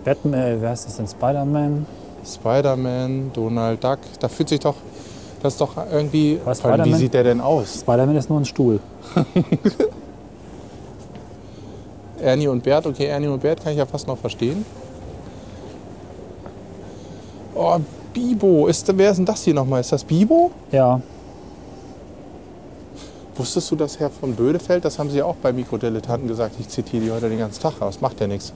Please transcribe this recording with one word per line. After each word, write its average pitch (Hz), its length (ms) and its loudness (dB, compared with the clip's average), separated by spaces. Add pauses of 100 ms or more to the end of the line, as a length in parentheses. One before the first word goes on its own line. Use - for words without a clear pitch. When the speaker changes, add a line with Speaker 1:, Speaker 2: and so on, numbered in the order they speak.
Speaker 1:
Batman, 143 300 2
äh, 127 260 2
wer 113 120 0
heißt 120 140 -4
das 117 120 -12
denn? 110 100 -4
Spider-Man? 147 760 0 (400)
Speaker 2:
Spider-Man, 131 1080 0
Donald 113 500 0
Duck. 135 160 2 (200)
Da 127 80 0
fühlt - 220 -2
sich 151 100 2
doch, 147 160 2 (680)
das 139 120 2
ist - 80 -2
doch 143 100 2 (200)
irgendwie, 151 520 4
Speaker 1:
Was, 123 160 -2
Speaker 2:
vor 120 120 4
allem, 143 100 6
wie - 20 6
Speaker 1:
Spider-Man? 156 160 6
Speaker 2:
sieht 127 140 4
der 123 100 6
denn 123 180 6
aus? 135 380 2
Speaker 1:
Spider-Man 131 380 4
ist 131 120 0
nur 151 120 4
ein 135 40 2
Stuhl. 117 360 4 (340)
Speaker 2:
<laughs> 170 60 4 (3000)
Ernie 143 260 4
und 123 160 2
Bert, 147 240 4
okay, 139 200 -2
Ernie 147 200 -2
und 135 140 -2
Bert 156 220 2
kann 151 100 -2
ich 147 40 0
ja 139 80 2
fast - 220 -8
noch 131 100 -4
verstehen. 135 480 -2 (3000)
Oh, 170 240 4 (360)
Bibo, 202 540 6
ist, - 300 2
wer 196 140 8
ist 185 60 4
denn 185 80 4
das 214 180 -2
hier 165 100 4
nochmal? 131 280 2
Ist - 100 -2
das 143 120 0
Bibo? 320 480 6 (200)
Speaker 1:
Ja. 127 300 6 (2250)
Speaker 2:
Wusstest - 360 -2
du, 160 40 2
dass 151 240 -2
Herr 147 100 0
von 135 240 -4
Bödefeld, 165 520 2
das 147 120 0
haben 147 120 -2
sie 143 80 0
ja 143 80 2
auch 170 100 0
bei 131 160 0
Mikrodilettanten 120 760 -2
gesagt, 113 320 -2
ich - 100 -8
zitiere 113 340 -2
die 113 80 0
heute 113 180 -2
den 110 100 -2
ganzen 107 220 -4
Tag, 156 180 0
aber 101 80 -2
das 98 120 -6
macht 131 220 -2
ja 104 60 0
nichts. 101 280 -6